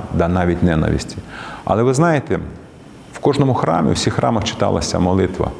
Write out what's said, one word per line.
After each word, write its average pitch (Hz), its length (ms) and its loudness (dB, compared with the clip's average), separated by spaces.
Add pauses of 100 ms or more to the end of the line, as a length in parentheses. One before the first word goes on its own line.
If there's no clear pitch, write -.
(140)
да 87 140 2
навіть 87 360 2
ненависті. 80 540 0 (460)
Але 104 200 2
ви 131 100 4
знаєте, 143 460 2 (760)
в - 60 -16
кожному 135 340 2
храмі, - 360 2
у - 40 2
всіх 101 200 -2
храмах 113 300 0
читалася 95 560 -2
молитва 92 600 0